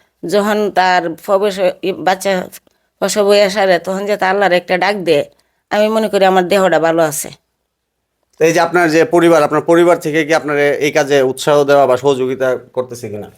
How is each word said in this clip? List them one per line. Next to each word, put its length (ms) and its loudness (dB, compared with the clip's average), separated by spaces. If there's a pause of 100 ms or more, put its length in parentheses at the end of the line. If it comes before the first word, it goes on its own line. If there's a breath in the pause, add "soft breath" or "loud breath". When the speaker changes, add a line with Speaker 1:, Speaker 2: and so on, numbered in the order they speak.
(280)
Speaker 1:
যখন 480 -2
তার 380 0
প্রবেশ, 460 -2 (240)
ই, 80 -4
বাচ্চা 560 -4 (520)
প্রসব 260 -2
হয়ে 240 4
সারে, 300 0
তখন 260 -6
যে 120 -2
তার 120 -2
আল্লাহর 220 0
একটা 260 0
ডাক 180 -2
দেয়, 300 0 (440)
আমি 200 0
মনে 200 -2
করি 160 2
আমার 220 2
দেহটা 320 2
ভালো 240 0
আছে। 260 -6 (1080)
Speaker 2:
তো 60 2
এই 80 2
যে 60 0
আপনার 300 2
যে 160 2
পরিবার, 380 4
আপনার 180 0
পরিবার 380 2
থেকে 260 -4
কি 80 -2
আপনার 240 -2
এ-, 220 0
এই 120 -2
কাজে 300 2
উৎসাহ 420 0
দেওয়া 240 4
বা 100 2
সহযোগিতা 580 -2
করতেছে 540 -10
কিনা? 280 -14